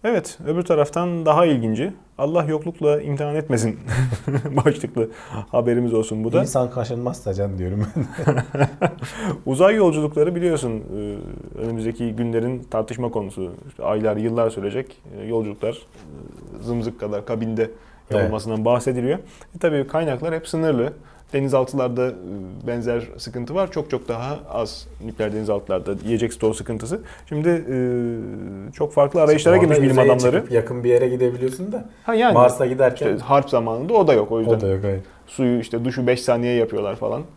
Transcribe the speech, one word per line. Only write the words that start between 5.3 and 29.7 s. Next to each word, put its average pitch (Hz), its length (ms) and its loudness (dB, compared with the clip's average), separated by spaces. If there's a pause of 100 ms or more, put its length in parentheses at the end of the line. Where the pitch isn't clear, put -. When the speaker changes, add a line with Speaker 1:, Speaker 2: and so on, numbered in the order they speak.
Speaker 1:
haberimiz 120 420 2
olsun 110 300 0
bu 117 100 -2
da. 170 80 4
Speaker 2:
İnsan 127 300 0
kaşınmazsa 120 640 -4
can 98 240 -2
diyorum 92 280 -2 (100)
ben. 147 400 0 (300)
Speaker 1:
<laughs> - 800 -4
Uzay 180 300 4
yolculukları 151 600 2
biliyorsun, 160 360 0
e, 104 880 -10
önümüzdeki 113 560 -4
günlerin 117 480 -2
tartışma 113 480 -4
konusu. 95 400 -6 (180)
İşte - 140 -14
aylar, 107 340 0
yıllar 113 320 0
sürecek, 104 480 -6 (240)
e, 104 60 -12
yolculuklar, 110 440 -4
e, - 920 -16
zımzık 117 360 -6
kadar 104 260 -6
kabinde 113 380 -4
Speaker 2:
Evet. 110 80 -4 (500)
Speaker 1:
yapılmasından 107 440 -2
bahsediliyor. 123 520 0 (380)
E, 170 40 -16
tabii 147 280 0
kaynaklar 156 480 -2
hep 160 120 -8
sınırlı. 151 460 0 (400)
Denizaltılarda, 127 720 0
e, 123 60 -4 (540)
benzer 120 360 -2 (140)
sıkıntı 120 380 -10
var. 185 160 -2
Çok 151 180 -6
çok - 180 -6
daha 123 300 -6 (140)
az - 360 -6 (180)
nükleer 110 280 -4
denizaltılarda 101 580 -2 (140)
yiyecek 113 280 0
stoğu 110 200 0
sıkıntısı. 113 480 -6 (280)
Şimdi, 151 200 0
e, 156 260 0 (1000)
çok 151 200 -4
farklı 143 280 4
arayışlara 151 340 6
Speaker 2:
Orada 180 80 8
Speaker 1:
girmiş 151 140 6